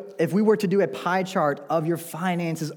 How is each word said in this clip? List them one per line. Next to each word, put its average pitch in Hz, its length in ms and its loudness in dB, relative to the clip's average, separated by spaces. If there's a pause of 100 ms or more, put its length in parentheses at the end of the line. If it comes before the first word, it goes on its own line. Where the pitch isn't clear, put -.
(180)
if 160 140 2
we 208 100 4
were 214 140 6
to 214 100 0
do 196 140 2
a 175 80 2
pie 185 340 -2
chart 151 480 0
of 156 160 0
your 170 100 0
finances 165 800 -4